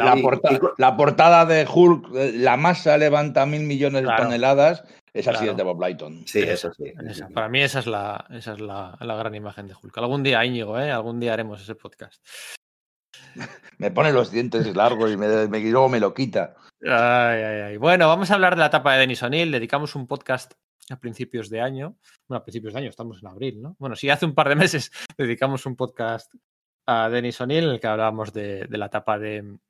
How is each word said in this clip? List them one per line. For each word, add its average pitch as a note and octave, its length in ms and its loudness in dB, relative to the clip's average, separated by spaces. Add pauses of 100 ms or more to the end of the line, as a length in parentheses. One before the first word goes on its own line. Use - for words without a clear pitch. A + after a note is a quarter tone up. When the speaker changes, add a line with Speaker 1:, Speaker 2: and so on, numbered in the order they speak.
Speaker 1:
la B2+ 80 6
Speaker 2:
El, C3 100 4
Speaker 1:
porta-, C3+ 280 2
Speaker 2:
el - 100 2
cu- - 180 2
Speaker 1:
la C3 180 4
portada E3 500 6
de D#3 220 2
Hulk, E3+ 460 6
eh, C3 220 0
la B2 200 4
masa D#3+ 400 2
levanta D3 480 2
mil D3+ 180 -2
millones C#3 400 0
de B2+ 40 -2
Speaker 3:
Claro. A2+ 160 2
Speaker 1:
toneladas, C3+ 640 2 (280)
esa A#2 200 -2
sí A2+ 60 -2
Speaker 3:
Claro. A2 120 -2
Speaker 1:
es F#2 60 -6
de G2 80 -4
Bob F2 160 -4
Lighton. E2 480 -8
Speaker 2:
Sí, G#2 140 0
Speaker 3:
Esa, E2+ 100 -2
Speaker 2:
eso E2+ 220 -6
sí. - 180 -14 (160)
Speaker 3:
esa. G2 220 -14
Para A2 180 -4
mí C3 120 0
esa C3+ 200 0
es A#2 80 -8
la, G#2 420 -6
esa A2+ 220 -14
es G#2 80 -14
la, G2 400 -12
la A#2 160 -8
gran A2 180 -8
imagen G#2 320 -14
de F#2+ 80 -20
Hulk. - 240 -18
Algún C3 240 -4
día, B2 220 2
Íñigo, A#2 340 -4
¿eh? C#3+ 140 -4
Algún A#2 260 -6
día A#2+ 140 -2
haremos A2 280 -6
ese G#2 140 -16
podcast. - 500 -20 (1120)
Speaker 1:
<laughs> - 440 -20
Me G2+ 120 -4
pone D3 220 2
los A#2 180 2
dientes A2+ 460 -2
largos A2 360 2
y G2+ 40 -2
me, G#2+ 320 0
me, G#2+ 100 -4
y A2 120 -2
luego C3 180 6
me A#2+ 120 0
lo G2+ 140 0
quita. G#2 400 -4 (280)
Speaker 3:
Ay, A#2+ 600 2
ay, G#2+ 200 -6
ay. G#2 160 -10
Bueno, E3+ 300 4
vamos F3 220 2
a G#3 40 4
hablar F#3 200 4
de E3 60 -2
la D3+ 60 6
etapa C#3 280 2
de C3 60 4
Dennis B2+ 220 0
O'Neil. D#3 280 -2
Dedicamos C#3+ 460 -4
un B2+ 100 -8
podcast C3 460 -6 (360)
a B2+ 120 -14
principios A2+ 500 -10
de A2 100 -6
año. C3+ 360 -6 (320)
Bueno, A#2+ 120 -6
a - 40 -20
principios G#2+ 300 -12
de B2+ 60 -8
año, B2+ 100 -10
estamos A2+ 300 -16
en G2 80 -20
abril, G#2+ 320 -10
¿no? D#3 200 -14
Bueno, B2+ 160 -10
sí, C#3 120 -4
hace D3 160 2
un D3+ 100 -2
par D3 140 2
de C#3+ 60 4
meses D#3 380 0 (120)
<laughs> - 140 -18
dedicamos C3+ 480 -2
un B2+ 100 -8
podcast A2+ 560 -6 (560)
a A2+ 200 2
Dennis A#2+ 320 -4
O'Neil D3 240 0
en D3+ 60 2
el A#2 100 -2
que A#2 80 -4
hablábamos A2 440 -2
de, G2+ 340 -8
de G#2+ 120 -8
la G#2 80 -4
etapa G#2 320 -4
de, G#2 380 -10 (120)